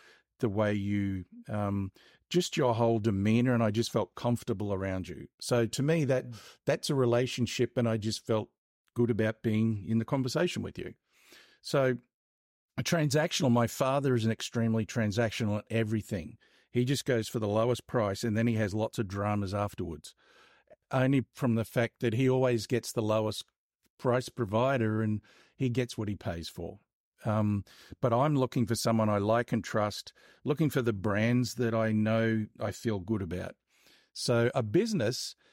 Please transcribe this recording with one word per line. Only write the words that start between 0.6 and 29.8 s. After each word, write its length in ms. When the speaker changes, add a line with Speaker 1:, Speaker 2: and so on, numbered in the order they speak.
Speaker 1:
you, 500
um, 420
just 280
your 180
whole 240
demeanor, 560
and 80
I 80
just 220
felt 220
comfortable 600
around 340
you. 200
So 260
to 160
me, 240
that, 240
Speaker 2:
Mm. 40
Speaker 1:
that's 240
a 40
relationship, 840
and 100
I 80
just 300
felt 240
good 160
about 320
being 440
in 120
the 60
conversation 580
with 160
you. 160
So 360
a 60
transactional, 680
my 160
father 480
is 80
an 80
extremely 520
transactional 760
at 120
everything. 680
He 120
just 200
goes 240
for 100
the 80
lowest 400
price, 380
and 120
then 120
he 60
has 200
lots 240
of 80
dramas 480
afterwards, 600
only 340
from 200
the 100
fact 360
that 140
he 140
always 380
gets 240
the 120
lowest 420
price 320
provider 720
and 180
he 140
gets 280
what 120
he 80
pays 320
for. 320
Um, 400
but 100
I'm 240
looking 300
for 80
someone 340
I 100
like 340
and 120
trust, 480